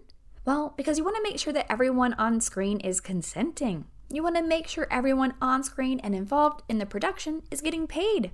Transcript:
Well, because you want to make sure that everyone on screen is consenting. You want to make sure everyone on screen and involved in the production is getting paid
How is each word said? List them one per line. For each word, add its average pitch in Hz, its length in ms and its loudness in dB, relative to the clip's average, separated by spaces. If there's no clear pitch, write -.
Well, 294 300 2
because 294 220 2
you 311 60 2
want 403 140 2
to 427 60 0
make 403 160 -2
sure 302 140 -2
that - 180 0
everyone 254 440 4
on 226 260 2
screen 202 380 0
is 190 200 -2
consenting. 185 840 -2
You 294 140 -4
want 339 120 2
to 339 80 2
make 320 240 0
sure - 240 -4
everyone 262 500 2
on 262 220 2
screen 262 380 -2
and 202 120 -2
involved 285 560 2
in 226 80 2
the 208 80 0
production 320 640 -4
is 277 120 -6
getting 320 260 -2
paid 339 460 0